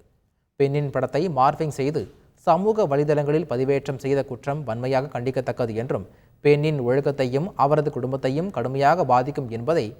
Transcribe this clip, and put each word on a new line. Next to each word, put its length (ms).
பெண்ணின் 360
படத்தை 280
மார்பிங் 420
செய்து 220
சமூக 440
வலைதளங்களில் 600
பதிவேற்றம் 540
செய்த 240
குற்றம் 400
வன்மையாக 460
கண்டிக்கத்தக்கது 580
என்றும், 240
பெண்ணின் 420
ஒழுக்கத்தையும் 600
அவரது 320
குடும்பத்தையும் 580
கடுமையாக 560
பாதிக்கும் 460
என்பதை 280